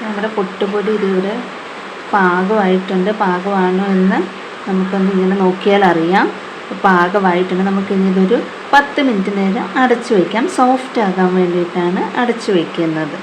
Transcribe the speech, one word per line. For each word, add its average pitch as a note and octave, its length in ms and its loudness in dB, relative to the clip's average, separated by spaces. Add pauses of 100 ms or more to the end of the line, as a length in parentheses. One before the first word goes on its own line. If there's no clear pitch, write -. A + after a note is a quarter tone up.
നമ്മുടെ G#3+ 340 -4
പുട്ടുപൊടി G3+ 600 -2
ഇതിവിടെ G3 380 0 (760)
പാകമായിട്ടുണ്ട്. F#3 960 2 (100)
പാകമാണോ F#3 640 0 (120)
എന്ന് F#3+ 220 2 (480)
നമുക്കൊന്ന് F#3+ 480 0
ഇങ്ങനെ F#3 280 2
നോക്കിയാൽ G3+ 480 2
അറിയാം. E3+ 360 2 (580)
പാകമായിട്ടുണ്ട്. F#3 840 2
നമുക്കിനി G3 420 0
ഇതൊരു F#3+ 260 2 (360)
പത്ത് C#4+ 340 2
മിനിറ്റ് G3+ 320 0
നേരം G3 260 0 (160)
അടച്ചു A#3+ 360 2
വയ്ക്കാം. G3+ 280 0 (120)
സോഫ്റ്റ് B3+ 500 2
ആകാൻ F#3 220 2 (100)
വേണ്ടിയിട്ടാണ് F3 640 0 (180)
അടച്ചു A#3 360 -2
വയ്ക്കുന്നത്. D#3+ 640 -4